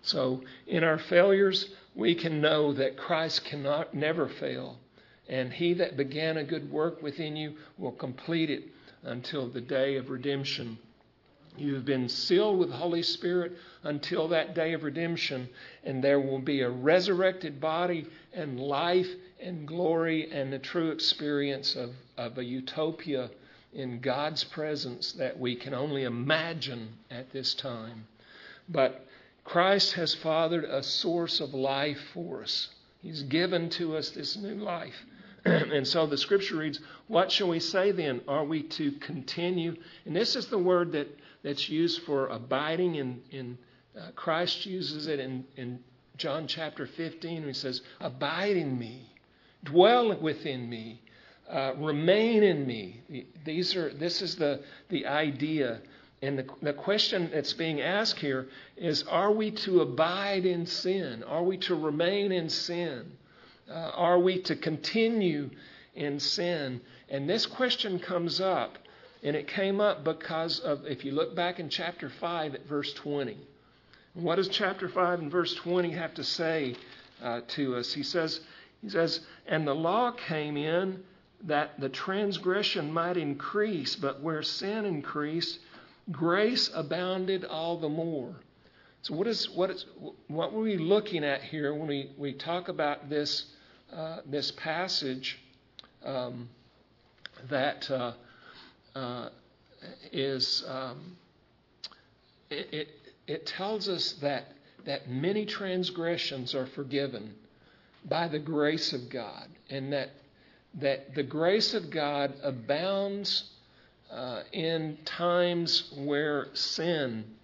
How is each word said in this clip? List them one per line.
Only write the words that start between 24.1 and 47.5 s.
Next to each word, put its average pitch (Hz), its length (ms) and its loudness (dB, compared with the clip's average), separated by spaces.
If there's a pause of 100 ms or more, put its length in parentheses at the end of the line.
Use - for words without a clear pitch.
presence 147 680 -4
that - 260 -2
we 127 160 0
can 131 180 -8
only 139 300 0
imagine 131 840 0 (200)
at 127 220 -10
this 131 220 -2
time. 113 520 -8 (600)
But 143 380 2 (380)
Christ 190 500 6
has 170 220 0
fathered 160 480 2
a 135 180 -2
source 170 580 0
of 135 140 -4
life 139 460 0 (140)
for 147 300 -8
us. - 260 -4 (320)
He's 156 220 -8
given 170 480 2
to 165 260 -2
us 151 120 -4
this - 280 -6
new 202 180 -6
life. 175 400 -6 (260)
<clears throat> - 240 -8
And 147 400 4
so 160 220 4
the 143 100 0
Scripture 196 380 2
reads, 156 240 -2 (280)
"What 208 220 6
shall 190 200 4
we 165 100 2
say 190 320 4
then? 147 380 0
Are 143 160 2
we 151 180 -2
to 143 300 -2
continue?" 170 840 -2 (300)
And 151 100 -4
this 226 220 2
is 233 100 -4
the 226 100 0
word 175 360 4
that, 147 160 0 (340)
that's 143 240 -2
used 165 360 2
for 139 240 2
abiding 151 680 0
in, 127 260 -4 (100)
in, 123 260 -10 (420)
uh, 170 160 -14
Christ 170 500 0
uses 151 420 -6
it 151 120 0
in, 131 240 -4 (140)
in 123 220 -8 (360)
John 151 320 -4
chapter 151 400 -6
fifteen, 165 540 -6
when 147 80 -4
he 131 40 -6